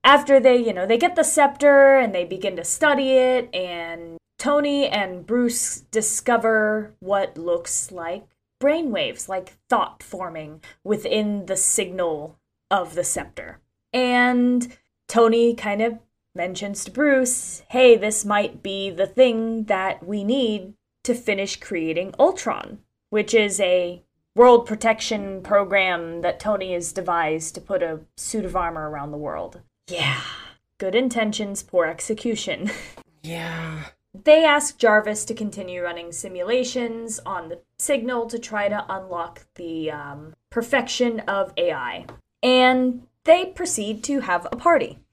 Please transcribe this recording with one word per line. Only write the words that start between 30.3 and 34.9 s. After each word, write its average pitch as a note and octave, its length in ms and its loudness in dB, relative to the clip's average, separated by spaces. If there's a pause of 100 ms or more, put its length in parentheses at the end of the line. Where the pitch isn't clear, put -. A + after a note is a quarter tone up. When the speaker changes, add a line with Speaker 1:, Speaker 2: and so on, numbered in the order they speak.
Speaker 1:
Good F#3+ 160 -4
intentions, A3 680 -2
poor E3+ 240 0
execution. G#3 880 -6
<laughs> - 40 -14 (420)
Speaker 2:
Yeah. E3 640 -10 (280)
Speaker 1:
They D#4 320 6
ask D4 320 2
Jarvis G#3+ 480 2